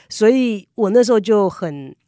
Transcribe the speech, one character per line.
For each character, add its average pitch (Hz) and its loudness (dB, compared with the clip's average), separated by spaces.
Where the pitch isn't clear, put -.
所 220 0
以 240 -2
我 208 -2
那 240 4
时 226 -2
候 226 2
就 208 0
很， 143 -12